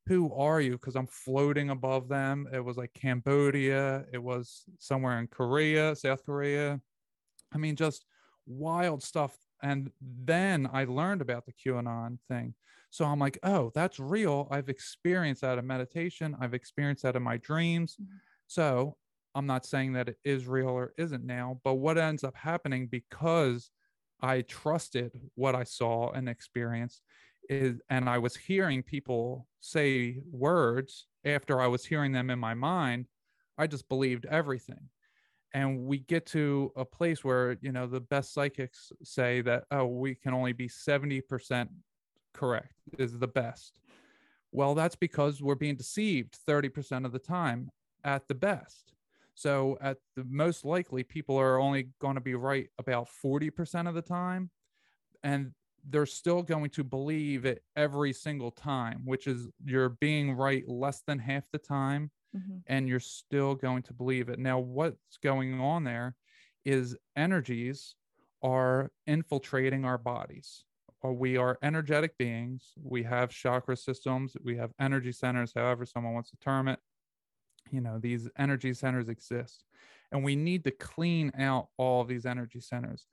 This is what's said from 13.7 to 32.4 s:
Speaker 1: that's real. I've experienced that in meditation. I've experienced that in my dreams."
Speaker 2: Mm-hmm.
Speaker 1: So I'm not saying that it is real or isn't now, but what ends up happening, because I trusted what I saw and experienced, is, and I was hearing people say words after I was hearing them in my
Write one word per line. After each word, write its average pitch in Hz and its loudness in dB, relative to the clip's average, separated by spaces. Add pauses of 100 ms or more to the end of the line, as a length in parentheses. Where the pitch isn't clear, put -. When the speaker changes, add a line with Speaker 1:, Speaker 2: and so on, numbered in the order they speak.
Speaker 1:
that's 175 0
real. 143 0
I've 139 -2
experienced 165 0
that 127 2
in 123 -4
meditation. 147 -4
I've 123 -2
experienced 143 -2
that 127 2
in 123 0
my 120 0
dreams." 170 0
Speaker 2:
Mm-hmm. 196 -16 (300)
Speaker 1:
So 143 2 (380)
I'm 139 0
not 131 0
saying 135 0
that 123 -2
it - -12
is 135 0
real 131 2
or 127 -2
isn't 147 -4
now, 123 -6
but 131 4
what 156 4
ends 156 2
up 131 -6
happening, 143 -2
because 131 2 (500)
I 131 2
trusted 127 -4 (160)
what 127 2
I 127 -2
saw 117 0
and 127 -4
experienced, 120 -6 (460)
is, 135 0
and 127 2
I 123 4
was 120 0
hearing 180 0
people 127 -4 (120)
say 131 0 (100)
words 135 2 (160)
after 143 2
I 127 6
was 123 2
hearing 143 2
them 127 0
in 123 0
my 113 -2